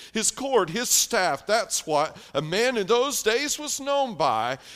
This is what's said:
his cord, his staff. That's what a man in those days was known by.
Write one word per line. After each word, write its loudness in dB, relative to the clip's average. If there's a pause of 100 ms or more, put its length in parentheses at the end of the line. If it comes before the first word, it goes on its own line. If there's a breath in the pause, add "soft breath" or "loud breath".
(120 loud breath)
his 0
cord, 0
his -2
staff. 2
That's 0
what 0 (160 loud breath)
a 0
man 0
in 0
those 2
days 0
was -6
known -2
by. 0 (180 loud breath)